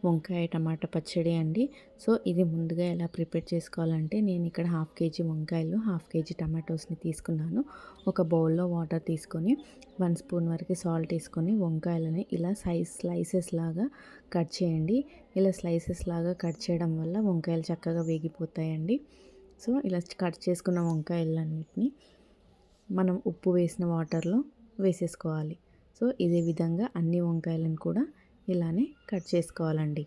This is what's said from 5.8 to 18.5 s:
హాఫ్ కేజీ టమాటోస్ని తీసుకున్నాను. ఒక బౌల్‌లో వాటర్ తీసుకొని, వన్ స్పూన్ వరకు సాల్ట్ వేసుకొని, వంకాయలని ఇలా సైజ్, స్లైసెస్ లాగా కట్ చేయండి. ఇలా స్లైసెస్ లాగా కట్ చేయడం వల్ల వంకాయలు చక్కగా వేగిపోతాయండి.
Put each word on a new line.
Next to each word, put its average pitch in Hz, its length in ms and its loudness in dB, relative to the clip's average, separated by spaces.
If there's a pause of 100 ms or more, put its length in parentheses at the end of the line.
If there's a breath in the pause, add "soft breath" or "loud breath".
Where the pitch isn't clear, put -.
హాఫ్ 170 260 -2
కేజీ 160 280 0
టమాటోస్ని 160 600 -4
తీసుకున్నాను. 165 580 -2 (500 loud breath)
ఒక 185 100 2 (100)
బౌల్‌లో 165 420 4
వాటర్ 165 360 -2
తీసుకొని, 165 440 0 (480 loud breath)
వన్ 170 200 4
స్పూన్ 170 320 -2
వరకు 165 200 -2 (100)
సాల్ట్ 165 320 0
వేసుకొని, 165 360 -2 (120)
వంకాయలని 165 600 0 (120)
ఇలా 175 160 0 (120)
సైజ్, 170 340 0
స్లైసెస్ 175 520 0 (100)
లాగా 165 260 0 (480 loud breath)
కట్ 170 240 0
చేయండి. 160 400 2 (400 loud breath)
ఇలా 190 120 6 (100)
స్లైసెస్ 170 520 -2
లాగా 170 200 0 (120)
కట్ 165 200 -2
చేయడం 170 360 2
వల్ల 165 180 -2 (120)
వంకాయలు 165 420 0
చక్కగా 165 380 0
వేగిపోతాయండి. 160 840 -2 (680 loud breath)